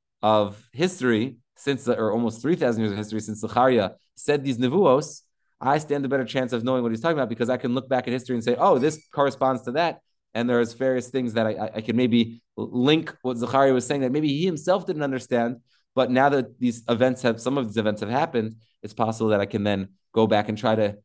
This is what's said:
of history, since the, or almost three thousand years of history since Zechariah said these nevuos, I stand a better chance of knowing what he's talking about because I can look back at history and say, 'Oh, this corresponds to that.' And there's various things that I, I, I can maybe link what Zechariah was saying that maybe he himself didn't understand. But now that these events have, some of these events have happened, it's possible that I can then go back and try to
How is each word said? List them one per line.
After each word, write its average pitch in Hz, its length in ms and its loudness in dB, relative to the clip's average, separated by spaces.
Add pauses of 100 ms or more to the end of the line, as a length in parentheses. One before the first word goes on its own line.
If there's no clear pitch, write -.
(220)
of 107 260 4 (240)
history, 131 680 0 (280)
since 135 220 -2
the, 120 140 2
or 110 60 0 (100)
almost 117 240 -2
three 160 140 0
thousand 120 260 0
years 107 120 0
of 98 40 -4
history 107 220 -6
since 104 220 -8
Zechariah 117 500 2 (240)
said 147 280 -2
these 131 140 -4
nevuos, 143 640 2 (380)
I 139 200 0
stand 143 260 -4
a - 20 -4
better 131 180 0 (100)
chance 127 180 -2
of 113 100 -2
knowing 127 200 0
what 117 80 0
he's 113 100 -4
talking 165 160 0
about 127 120 -2
because 117 200 -2
I 127 80 0
can 120 160 -2
look 131 160 -2
back 127 180 0
at 120 60 -2
history 127 220 -4
and 113 80 -4
say, 117 140 2
'Oh, 165 220 6
this 156 160 2 (160)
corresponds 135 520 0
to 123 100 -8
that.' 160 280 -2 (340)
And 120 140 0
there's 120 240 2
various 127 360 -2
things 123 240 -4
that 113 120 2
I, 110 80 0
I, - 220 -6
I 113 60 -6
can 113 140 -4
maybe 117 460 2 (140)
link 131 680 0
what 123 160 -4
Zechariah 135 360 4
was 123 120 2
saying 143 160 -2
that 127 100 -2
maybe 151 180 -2
he 147 160 -2
himself 180 420 -2
didn't 151 160 -4
understand. 127 540 -2 (360)
But 127 160 2
now 131 200 4
that 127 300 -2
these 120 300 -2
events 120 320 2
have, 113 180 0
some 139 200 -2
of 120 80 -2
these 104 100 -6
events 107 240 0
have 104 80 -6
happened, 120 460 -2 (260)
it's - 140 -14
possible 110 340 -2
that 104 100 4
I 101 60 0
can 101 180 -4
then 98 260 -2 (220)
go 113 140 4
back 104 240 2
and 107 80 -6
try 110 160 0
to 104 300 0